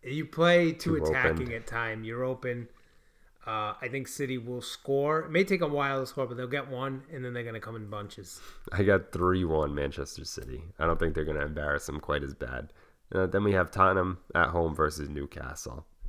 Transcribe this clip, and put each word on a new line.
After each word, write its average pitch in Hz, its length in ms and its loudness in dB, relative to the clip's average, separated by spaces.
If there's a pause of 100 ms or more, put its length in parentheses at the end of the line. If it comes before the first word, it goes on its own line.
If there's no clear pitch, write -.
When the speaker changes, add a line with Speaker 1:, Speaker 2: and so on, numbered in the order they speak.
Speaker 1:
you 143 240 -6
play 170 460 6
too 165 260 0
Speaker 2:
Too 143 80 0
Speaker 1:
attacking 127 420 2
Speaker 2:
open. 117 60 -6
Speaker 1:
at 113 120 -8
time. 113 380 -4
You're 117 200 -4
open. 123 440 -6 (800)
Uh, 107 340 -2
I 127 100 -4
think 131 160 -6
City 131 300 -4
will 123 240 -6
score. 143 600 0
It 156 100 -6
may 175 140 4
take 185 180 0
a 160 40 2
while 139 340 0
to 131 60 -2
score, 131 200 -4
but 120 100 -6
they'll 127 100 -4
get 139 220 -4
one, 135 420 -6
and 139 140 -8
then 123 80 -6
they're 120 120 -6
gonna 113 160 -8
come 113 160 -10
in 107 120 -10
bunches. 101 500 -10 (320)
Speaker 2:
I 90 120 2
got 95 300 6
three 90 320 4
one 78 300 2
Manchester 71 520 -4
City. - 340 -10 (180)
I 78 60 0
don't 82 160 4
think 80 140 2
they're 78 100 0
gonna 73 220 -2
embarrass 73 400 -2
them 73 140 -6
quite 71 220 -2
as 69 120 -6
bad. 62 400 -8 (400)
Uh, 95 120 2
then 95 180 2
we 104 80 6
have 92 180 4
Tottenham 92 480 4 (160)
at 85 140 6
home 85 260 2
versus 76 340 0
Newcastle. 71 760 -10 (220)